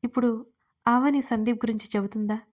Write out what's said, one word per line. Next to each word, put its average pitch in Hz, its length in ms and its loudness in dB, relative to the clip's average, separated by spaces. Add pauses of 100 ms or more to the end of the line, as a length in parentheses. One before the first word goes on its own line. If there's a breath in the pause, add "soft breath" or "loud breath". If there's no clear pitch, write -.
ఇప్పుడు 240 280 0 (560)
అవని 269 360 4
సందీప్ 226 420 0
గురించి 220 220 -4
చెబుతుందా 208 520 -2 (140)